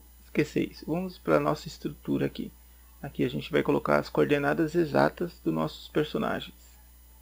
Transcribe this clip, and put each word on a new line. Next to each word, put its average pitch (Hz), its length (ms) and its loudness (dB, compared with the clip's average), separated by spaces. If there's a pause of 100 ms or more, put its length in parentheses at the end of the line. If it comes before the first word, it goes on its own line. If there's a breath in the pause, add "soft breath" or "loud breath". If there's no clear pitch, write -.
(240)
esquecer - 460 0
isso. - 160 -16
Vamos 180 320 -4
pra 151 220 4
nossa 151 260 -2
estrutura 143 600 -4
aqui. - 260 -8 (500 soft breath)
Aqui 139 220 -4
a 127 40 0
gente 139 220 -6
vai 143 140 2
colocar 147 340 2
as 143 100 0
coordenadas 147 680 0
exatas 151 640 2
dos 160 120 -2
nossos 160 360 -4
personagens. - 680 -4 (680)